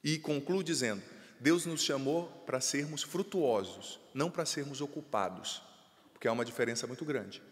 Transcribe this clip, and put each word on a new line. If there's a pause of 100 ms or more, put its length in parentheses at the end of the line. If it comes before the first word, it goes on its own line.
E
concluo
dizendo: (380)
Deus
nos
chamou (180)
pra
sermos
frutuosos, (120)
não
pra
sermos
ocupados, (500)
porque
há
uma
diferença
muito
grande. (120)